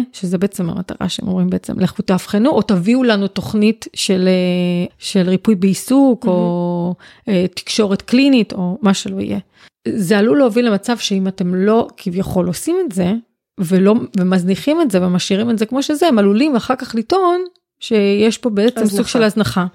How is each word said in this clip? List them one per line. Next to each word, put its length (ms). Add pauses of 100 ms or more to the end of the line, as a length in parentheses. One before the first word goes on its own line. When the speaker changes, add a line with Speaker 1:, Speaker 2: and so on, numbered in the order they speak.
(120)
Speaker 1:
שזה 260
בעצם 320
המטרה 380
שהם 200
אומרים 220
בעצם, 300
"לכו 220
תאבחנו, 480
או 120
תביאו 400
לנו 260
תוכנית 640
של, 340
אה, 720
של 300
ריפוי 260
בעיסוק, 720
או, 680 (320)
Speaker 2:
מהמם. 160
Speaker 1:
אה, 60
תקשורת 540
קלינית, 500
או 300
מה 120
שלא 260
יהיה." 180 (500)
זה 300
עלול 200
להוביל 280
למצב 320
שאם 300
אתם 260
לא 420
כביכול 500
עושים 300 (100)
את 60
זה, 200 (480)
ולא, 340 (220)
ומזניחים 640
את 100
זה, 120
ומשאירים 480
את 80
זה 80
כמו 160
שזה, 260
הם 100
עלולים 380
אחר 200
כך 180
לטעון 500 (360)
שיש 580
פה 120
בעצם 360
סוג 140
Speaker 2:
הזנחה. 80
Speaker 1:
של 140
הזנחה. 520